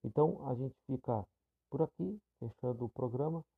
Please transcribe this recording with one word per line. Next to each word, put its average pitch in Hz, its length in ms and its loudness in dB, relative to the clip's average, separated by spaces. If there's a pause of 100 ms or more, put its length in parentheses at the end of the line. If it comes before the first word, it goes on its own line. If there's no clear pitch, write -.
Então, 151 440 4
a 131 80 2
gente 127 200 -4 (120)
fica 127 360 0 (460)
por 135 140 2
aqui, 190 360 -2 (200)
fechando 120 460 -4
o 113 40 -2
programa 139 560 -2 (120)